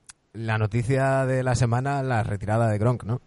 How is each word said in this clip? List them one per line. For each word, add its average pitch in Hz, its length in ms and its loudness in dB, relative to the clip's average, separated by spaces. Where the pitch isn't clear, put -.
La 110 260 -2
noticia 131 680 2
de 127 180 0
la 127 100 2
semana, 127 480 0
la 123 220 0
retirada 107 440 0
de 107 80 0
Gronk, 117 280 0
¿no? 110 220 -4